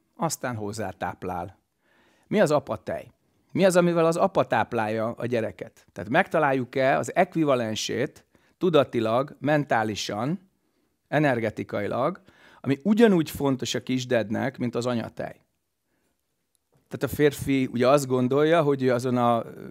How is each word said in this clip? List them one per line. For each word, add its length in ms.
aztán 400
hozzátáplál. 1000
Mi 140
az 100
apa 320
tej? 280
Mi 120
az, 120
amivel 300
az 100
apa 300
táplálja 640
a 140
gyereket? 680
Tehát 180
megtaláljuk-e 880
az 160
ekvivalensét 1080
tudatilag, 800
mentálisan, 1120
energetikailag, 1120
ami 220
ugyanúgy 480
fontos 440
a 80
kisdednek, 760
mint 160
az 120
anyatej? 540
Tehát 140
a 140
férfi 560
ugye 160
azt 180
gondolja, 560
hogy 200
ő 100
azon 240
a 280